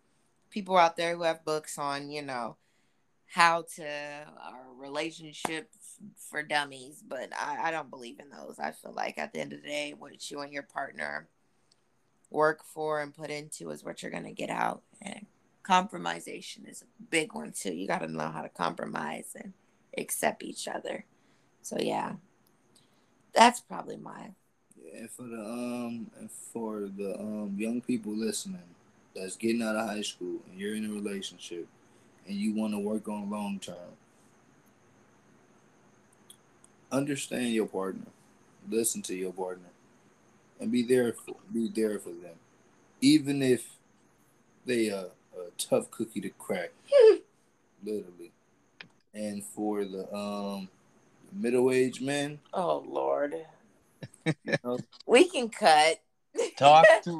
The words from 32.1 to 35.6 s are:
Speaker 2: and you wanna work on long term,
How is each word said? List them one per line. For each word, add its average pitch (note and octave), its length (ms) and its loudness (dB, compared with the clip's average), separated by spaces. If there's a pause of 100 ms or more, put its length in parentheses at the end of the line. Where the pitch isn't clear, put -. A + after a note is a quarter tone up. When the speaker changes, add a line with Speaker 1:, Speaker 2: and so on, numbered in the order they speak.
Speaker 2:
and G2+ 80 -6
you G#2+ 180 0
wanna G#2+ 260 -2
work G#2 280 -2
on G#2 220 -6
long G2+ 300 -4
term, F2+ 360 -14 (3000)